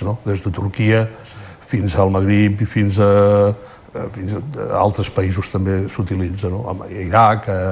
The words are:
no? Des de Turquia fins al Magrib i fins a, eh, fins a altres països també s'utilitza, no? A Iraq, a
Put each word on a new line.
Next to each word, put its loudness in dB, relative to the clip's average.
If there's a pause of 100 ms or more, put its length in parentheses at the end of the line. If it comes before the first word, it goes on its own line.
no? -4
Des -4
de -4
Turquia 0 (640)
fins -2
al 4
Magrib 2
i 2
fins 0
a, 4 (800)
eh, -8
fins -6
a -8
altres 0
països -2
també 0
s'utilitza, -4
no? -4
A -10
Iraq, 2
a -2 (120)